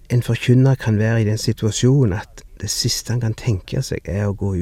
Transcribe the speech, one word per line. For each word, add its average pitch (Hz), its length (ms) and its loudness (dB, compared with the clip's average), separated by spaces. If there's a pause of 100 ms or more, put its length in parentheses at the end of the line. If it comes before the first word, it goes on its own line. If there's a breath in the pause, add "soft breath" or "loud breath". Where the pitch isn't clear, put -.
(140)
en 123 80 2
forkynner 127 540 4
kan 110 240 0
være 113 240 2
i 104 40 0
den 104 140 -2
situasjonen 120 800 2
at - 240 -16 (180)
det 104 80 -6
siste - 440 -4
han 120 100 -2
kan 107 100 0
tenke - 480 -4
seg, - 240 -6
er 101 220 -2
å 101 100 -4
gå 98 240 -4